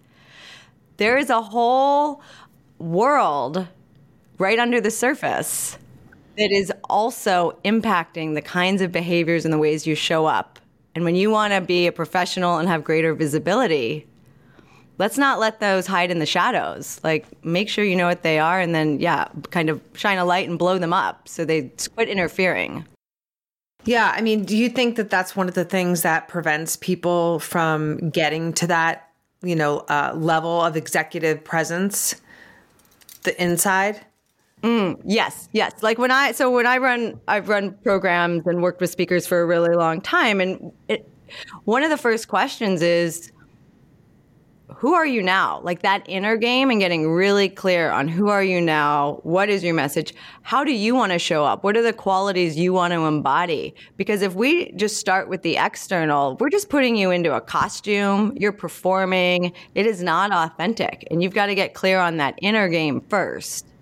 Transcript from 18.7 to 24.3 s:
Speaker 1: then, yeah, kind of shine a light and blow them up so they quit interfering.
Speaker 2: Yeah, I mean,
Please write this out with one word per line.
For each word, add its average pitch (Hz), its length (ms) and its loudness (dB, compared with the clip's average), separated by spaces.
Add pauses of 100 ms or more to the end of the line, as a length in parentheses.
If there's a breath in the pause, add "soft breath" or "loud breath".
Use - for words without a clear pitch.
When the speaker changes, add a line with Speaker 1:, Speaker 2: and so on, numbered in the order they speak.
Speaker 1:
then, 156 240 0
yeah, 160 300 0 (200)
kind 160 180 -2
of 151 140 -2 (120)
shine 196 260 -2
a 175 60 0
light 175 220 0
and 165 120 -4
blow 180 180 2
them 170 160 -2
up 139 340 -2
so - 160 -8
they 151 280 -2 (240)
quit 226 120 -2
interfering. 165 800 -2 (1000)
Speaker 2:
Yeah, 220 320 2
I 214 60 -4
mean, 214 240 0